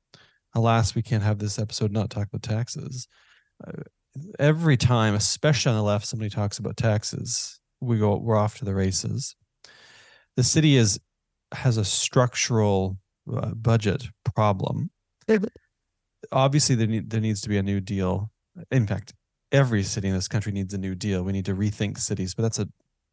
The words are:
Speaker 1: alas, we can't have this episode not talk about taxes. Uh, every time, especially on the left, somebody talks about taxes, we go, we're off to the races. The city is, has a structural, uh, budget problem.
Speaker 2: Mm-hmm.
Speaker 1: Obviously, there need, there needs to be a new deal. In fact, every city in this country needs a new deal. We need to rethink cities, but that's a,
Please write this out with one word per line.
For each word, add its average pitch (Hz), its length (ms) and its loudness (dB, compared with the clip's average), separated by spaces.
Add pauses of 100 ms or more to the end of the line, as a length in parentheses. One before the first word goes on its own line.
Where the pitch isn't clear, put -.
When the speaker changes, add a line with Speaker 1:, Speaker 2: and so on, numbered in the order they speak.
(540)
Speaker 1:
alas, 113 400 4
we 117 80 -2
can't 107 200 -2
have 107 160 0
this 104 200 -6
episode 107 340 -2
not 107 160 -2
talk 101 200 -6
about - 140 -10
taxes. 117 680 -6 (580)
Uh, - 160 -12 (560)
every 151 400 4
time, 113 360 4
especially 135 560 2
on 110 60 2
the 107 60 0
left, 104 240 0
somebody 110 240 -6
talks 101 280 -4
about 104 200 -8
taxes, - 840 -4 (200)
we 120 180 0
go, 104 180 2
we're 110 220 0
off 107 200 0
to - 60 -10
the 98 100 -2
races. 95 600 -2 (1000)
The 131 60 2
city 147 340 6
is, 110 220 4 (540)
has 117 240 0
a 107 80 0
structural, 104 1120 0 (340)
uh, 117 240 -4
budget 110 540 0 (260)
problem. 107 560 0 (380)
Speaker 2:
Mm-hmm. 214 180 2 (840)
Speaker 1:
Obviously, 135 420 4
there 110 140 2
need, 110 220 -2
there 113 100 0
needs 107 220 0
to - 60 -8
be 104 80 2
a 98 60 2
new 98 180 0
deal. 95 520 -2 (400)
In 120 140 2
fact, - 280 -6 (380)
every 120 320 4
city 98 240 -4
in 95 60 0
this 90 120 -2
country 104 240 -4
needs 98 240 -6
a 98 40 -4
new 95 160 -4
deal. 95 280 -2
We 95 100 -2
need 95 120 -4
to 98 100 -2
rethink 104 440 -2
cities, - 360 -4
but 117 80 -2
that's 113 160 -2
a, 101 100 -2 (440)